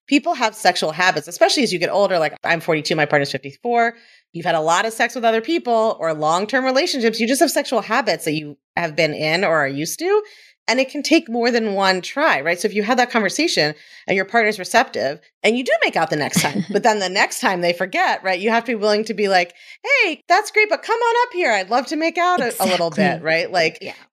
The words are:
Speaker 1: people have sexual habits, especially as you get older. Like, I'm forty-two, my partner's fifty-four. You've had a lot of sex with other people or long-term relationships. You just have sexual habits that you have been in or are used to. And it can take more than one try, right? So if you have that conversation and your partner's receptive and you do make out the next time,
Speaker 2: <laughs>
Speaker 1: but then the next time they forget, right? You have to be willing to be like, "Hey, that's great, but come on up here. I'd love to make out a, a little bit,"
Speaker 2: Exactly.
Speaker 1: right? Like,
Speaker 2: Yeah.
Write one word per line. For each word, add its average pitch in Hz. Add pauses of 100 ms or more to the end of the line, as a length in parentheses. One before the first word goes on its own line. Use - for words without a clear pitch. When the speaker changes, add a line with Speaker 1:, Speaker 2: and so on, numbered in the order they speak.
Speaker 1:
people 294
have 226
sexual 180
habits, 165
especially 302
as 208
you 180
get 160
older. 185
Like, 151
I'm 170
forty-two, 160
my 151
partner's 143
fifty-four. 233 (380)
You've 165
had 165
a 156
lot 165
of 220
sex 233
with 247
other 226
people 240
or 160
long-term 180
relationships. 262
You 226
just 262
have 302
sexual 262
habits 214
that 160
you 151 (180)
have 165
been 156
in 160
or 165
are 139
used 143
to. 403 (480)
And 254
it 262
can 285
take 320
more 233
than 226
one 190
try, 262
right? 170
So 214
if 185
you 208
have 233
that 247
conversation 196 (320)
and -
your 190
partner's 214
receptive 170 (240)
and 220
you 254
do 523 (100)
make 330
out 165
the 160
next -
time, 160
Speaker 2:
<laughs> -
Speaker 1:
but 202
then 214
the 185
next 202
time 190
they 175
forget, 208
right? 185
You 208
have 226
to 247
be -
willing 208
to 220
be 202
like, 180 (500)
"Hey, 311
that's 392
great, 427
but 339
come 453
on 466
up -
here. 349
I'd 190
love 247
to 311
make 320
out 359
a, 240
a 190
little 175
bit," 151
Speaker 2:
Exactly. 143
Speaker 1:
right? 165
Like, 160
Speaker 2:
Yeah. - (180)